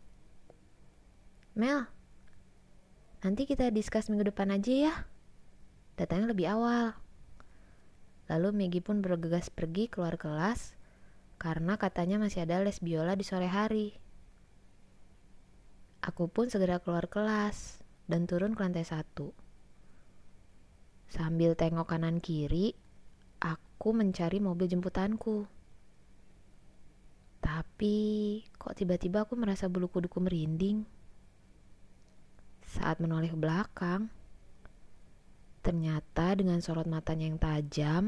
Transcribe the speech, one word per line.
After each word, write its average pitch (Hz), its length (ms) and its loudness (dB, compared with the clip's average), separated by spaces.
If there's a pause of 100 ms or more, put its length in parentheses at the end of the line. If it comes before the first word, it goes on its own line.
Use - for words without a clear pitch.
(1600)
"Mel, 247 340 0 (1300)
nanti 208 240 0
kita 254 260 2
discuss 214 320 0
minggu 208 240 2
depan 196 240 0
aja 202 160 2
ya. 285 240 4 (1040)
Datangnya 180 320 2
lebih 185 220 2
awal." 233 420 2 (1400)
Lalu 175 240 2
Maggie 180 300 0
pun 208 180 0
bergegas 170 480 0
pergi 170 400 -2
keluar 170 300 -2
kelas, 165 580 -2 (640)
karena 160 380 0
katanya 185 420 2
masih 190 240 0
ada 175 160 2
les 202 160 0
biola 170 400 0
di 196 80 -2
sore 180 240 0
hari. 214 480 0 (2000)
Aku 175 240 -2
pun 240 220 0
segera 180 260 4
keluar 170 320 0
kelas 208 720 -2 (240)
dan 170 240 0
turun 190 240 0
ke 214 80 -2
lantai 175 240 0
satu. 156 480 -6 (1800)
Sambil 165 480 4
tengok 165 320 2
kanan 165 320 0
kiri, 160 540 0 (640)
aku - 520 -2
mencari 190 480 2
mobil 185 260 2
jemputanku. 196 800 0 (2000)
Tapi 208 520 0 (600)
kok - 180 -10
tiba-tiba 185 540 2
aku 240 100 -4
merasa 196 300 0
bulu 180 180 0
kuduku 180 320 -2
merinding. 180 640 0 (1800)
Saat - 320 0
menoleh 165 320 0
ke 160 80 -4
belakang, 180 720 0 (1500)
ternyata 165 720 2
dengan 185 240 4
sorot 160 320 0
matanya 160 400 -2
yang 160 80 -2
tajam 151 680 2